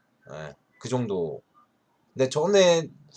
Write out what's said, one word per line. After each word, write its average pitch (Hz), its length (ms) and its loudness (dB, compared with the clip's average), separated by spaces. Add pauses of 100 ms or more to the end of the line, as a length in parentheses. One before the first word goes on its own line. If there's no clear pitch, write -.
(300)
예, 76 260 -14 (220)
그 - 100 -14
정도. 98 540 -4 (720)
근데 131 160 0
전에 175 580 4 (280)